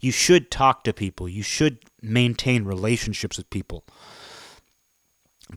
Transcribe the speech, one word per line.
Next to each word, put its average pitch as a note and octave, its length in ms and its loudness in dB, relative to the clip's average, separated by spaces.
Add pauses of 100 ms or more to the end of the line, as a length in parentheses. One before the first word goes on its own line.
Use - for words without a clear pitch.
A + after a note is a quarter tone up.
You B2+ 120 0
should - 400 4
talk C3+ 320 2
to A2 80 -2
people. F#2 360 -8
You G2 140 -8
should D3 420 0 (160)
maintain A#2+ 640 0
relationships G2+ 720 -4
with - 120 -16
people. - 340 -10 (1700)